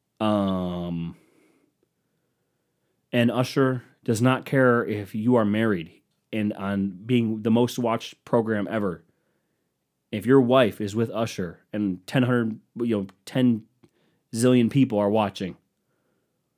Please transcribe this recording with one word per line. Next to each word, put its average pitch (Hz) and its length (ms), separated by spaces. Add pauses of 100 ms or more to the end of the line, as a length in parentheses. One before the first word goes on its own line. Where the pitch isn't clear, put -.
(200)
Um, 90 960 (2000)
and 120 200
Usher 127 520 (200)
does 110 180
not 131 240
care 123 400
if 104 300
you 113 200
are 113 100
married 104 480 (400)
and 107 200
on 98 360 (160)
being 113 380
the 117 60
most 120 300
watched 117 460
program 110 440
ever. 98 320 (1120)
If 101 140
your 135 160
wife 120 400
is 101 120
with 113 160
Usher 95 520 (100)
and 101 340
ten 131 180
hundred, 117 360 (160)
you 117 220
know, 98 100 (180)
ten 123 380 (680)
zillion 120 360
people 120 300
are 101 100
watching, 101 460 (1040)